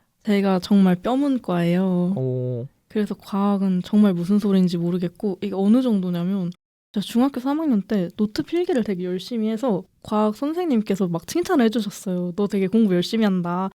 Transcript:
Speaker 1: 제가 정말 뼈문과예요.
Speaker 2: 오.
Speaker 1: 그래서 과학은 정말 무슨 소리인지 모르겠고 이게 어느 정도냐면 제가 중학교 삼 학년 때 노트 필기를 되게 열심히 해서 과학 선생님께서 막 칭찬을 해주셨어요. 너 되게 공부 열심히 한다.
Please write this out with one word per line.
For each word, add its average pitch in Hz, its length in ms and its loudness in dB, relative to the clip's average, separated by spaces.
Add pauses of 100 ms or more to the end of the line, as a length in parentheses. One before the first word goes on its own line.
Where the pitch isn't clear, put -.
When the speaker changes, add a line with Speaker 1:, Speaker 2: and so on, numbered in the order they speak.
(240)
Speaker 1:
제가 196 360 2
정말 185 360 4
뼈문과예요. 185 1200 0
Speaker 2:
오. 127 500 -4 (220)
Speaker 1:
그래서 208 260 -4
과학은 196 720 0
정말 208 300 4
무슨 175 240 0
소리인지 185 400 2
모르겠고 175 640 -4
이게 196 120 -6
어느 208 280 4
정도냐면 185 680 -2 (420)
제가 202 120 -4
중학교 262 360 0
삼 285 200 -2
학년 254 220 0
때 190 340 -2
노트 214 260 -2
필기를 339 420 -2
되게 185 200 -4
열심히 202 440 -4
해서 220 340 -2 (200)
과학 214 340 0
선생님께서 254 720 -2
막 165 180 -4
칭찬을 349 400 0
해주셨어요. 185 680 -4
너 202 100 0
되게 196 220 0
공부 214 260 4
열심히 220 300 0
한다. 185 540 0